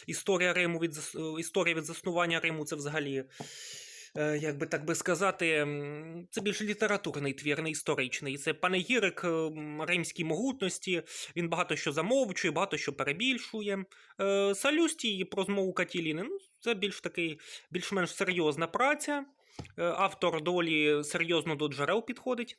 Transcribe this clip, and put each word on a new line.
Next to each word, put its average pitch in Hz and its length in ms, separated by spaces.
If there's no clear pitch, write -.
історія 180 460
Риму 170 260
від 165 140
зас-, 151 220
е, 160 240
історія 170 360
від 151 100
заснування 170 540
Риму, 160 260
це 160 100
взагалі, 143 480
е, 151 200
як 147 200
би 156 80
так 151 200
би 160 100
сказати, 180 540
м, 151 800
це 220 100
більш 202 200
літературний 202 720
твір, 147 280
не 160 80
історичний. 139 680
Це 151 160
панегірик, 185 680
м, 156 580
римській 170 420
могутності, 180 800
він 170 140
багато 170 260
що 156 160
замовчує, 190 600
багато 160 260
що - 160
перебільшує. 202 920
Е, 196 340
Салюстій 269 720
про 190 180
змову 190 300
Катіліни, 170 500
ну, 370 140
це 240 140
більш 196 280
такий, 165 380
більш-менш 180 440
серйозна 165 520
праця. 285 580
Е, 170 60
автор 170 580
доволі 156 640
серйозно 165 520
до 147 120
джерел 143 380
підходить, 240 540